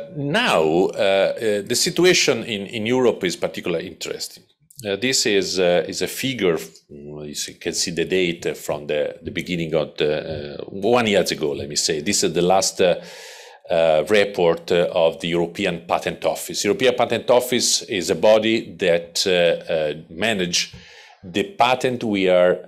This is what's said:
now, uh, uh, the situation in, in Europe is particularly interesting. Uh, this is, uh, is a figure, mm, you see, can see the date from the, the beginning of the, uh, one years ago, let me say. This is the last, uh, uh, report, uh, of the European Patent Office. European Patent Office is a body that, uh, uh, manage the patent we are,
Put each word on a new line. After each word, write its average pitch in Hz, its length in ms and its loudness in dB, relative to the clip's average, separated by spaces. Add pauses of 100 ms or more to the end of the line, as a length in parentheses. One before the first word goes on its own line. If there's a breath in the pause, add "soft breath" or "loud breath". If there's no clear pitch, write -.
(140)
now, 147 480 0
uh, 82 300 2
uh, 101 720 0
the 104 120 -4
situation 165 680 2
in, 101 220 -6
in 107 200 -6
Europe 120 380 2
is 85 100 0
particularly 87 540 -4
interesting. - 560 -10 (420)
Uh, 98 80 -2
this 127 300 0
is, 92 340 2
uh, 87 300 4
is 92 140 -6
a 87 40 0
figure, 101 520 0
mm, 76 680 -16
you 73 80 -12
see, - 200 -10
can - 180 -6
see - 200 -4
the 82 120 -2
date 85 540 0
from 76 280 -8
the, 73 360 -4
the - 80 -12
beginning 85 440 -4
of 73 220 -2
the, 76 640 -4
uh, - 60 -14
one 113 400 0
years 95 240 2
ago, 73 220 -2
let 69 140 -8
me 73 100 -8
say. 78 260 -2
This 101 200 -2
is 87 120 0
the 85 80 2
last, 92 400 2
uh, 87 180 4 (680 loud breath)
uh, 82 400 4
report, 92 600 2
uh, 87 220 2
of 82 280 2
the 85 80 -6
European 85 580 -2
Patent 87 400 -2
Office. 80 360 -4
European 113 320 2
Patent 117 360 0
Office 123 520 2
is 90 280 -2
a 95 40 2
body 107 640 2
that, 85 500 0
uh, 87 460 2
uh, 78 220 0 (160)
manage 90 640 -2 (500 loud breath)
the 98 200 -2 (100)
patent 127 500 0
we 101 240 0
are, 90 400 6